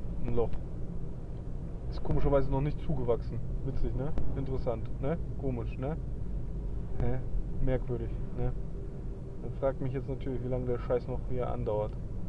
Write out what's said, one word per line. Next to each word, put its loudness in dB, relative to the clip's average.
ein 4
Loch. 6
Ist -2
komischerweise 6
noch 2
nicht 0
zugewachsen. 2
Witzig, 2
ne? 0
Interessant, 0
ne? 0
Komisch, -2
ne? -2
Hä? 4
Merkwürdig, 2
ne? 2
Dann -4
fragt 0
mich -2
jetzt -4
natürlich, -4
wie -4
lange -2
der 0
Scheiß 0
noch -2
hier 0
andauert. 0